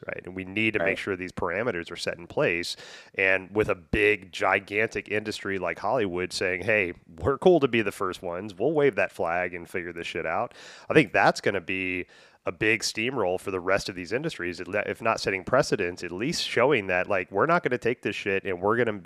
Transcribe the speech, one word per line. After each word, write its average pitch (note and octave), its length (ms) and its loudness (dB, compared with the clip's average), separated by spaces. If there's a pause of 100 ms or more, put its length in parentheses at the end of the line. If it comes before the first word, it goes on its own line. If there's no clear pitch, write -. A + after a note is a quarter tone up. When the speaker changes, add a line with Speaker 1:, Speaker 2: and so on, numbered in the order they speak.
Speaker 1:
right? - 180 -8
And F#2 100 -12
we F#2 100 -6
need G#2+ 280 0
to G#2+ 60 0
Speaker 2:
Right. F2+ 100 2
Speaker 1:
make F#2 100 0
sure G2 160 -4
these F2 160 -6
parameters F#2 600 -4
are E2+ 40 -12
set E2 220 -6
in E2+ 100 -14
place. F#2 480 0 (400)
And F#2+ 400 2
with G#2+ 140 4
a G2 60 0
big, F#2 560 2
gigantic G2+ 800 0
industry G#2 480 -4
like F2 220 -4
Hollywood G2 540 -2
saying, F#2 300 -2
"Hey, G2+ 300 2 (260)
we're C3 200 0
cool F3+ 200 6
to C3+ 80 4
be A2+ 160 2
the G2 80 -2
first F#2 300 -4
ones. F2+ 340 -8
We'll A#2 180 0
wave C#3+ 220 4
that F#2 160 0
flag F2+ 420 -2
and F2 160 -10
figure F2 240 -6
this E2+ 140 -8
shit D#2+ 200 -6
out." G2 260 -4 (360)
I A2+ 40 0
think A2 180 6
that's A2 300 4
gonna G2 200 0
be F#2 440 -2 (400)
a G2 60 -4
big A2 300 2
steamroll A2 580 0
for - 120 -8
the F#2 80 0
rest F#2 280 0
of G2 80 -8
these F2 160 -10
industries, G2+ 480 -4
at F2 80 -10
le-, G2+ 180 -2
if G2 160 -6
not A2+ 180 0
setting F#2+ 260 -2
precedents, F#2+ 580 0
at E2+ 80 -8
least A#2 340 -2
showing A#2+ 420 2
that, F2+ 200 2
like, F#2 240 0
we're G2 140 2
not E3+ 180 2
gonna B2 140 0
take A#2+ 240 -2
this G#2+ 160 -4
shit F#2+ 260 -2
and F#2 180 -4
we're G2+ 140 4
gonna A2+ 300 0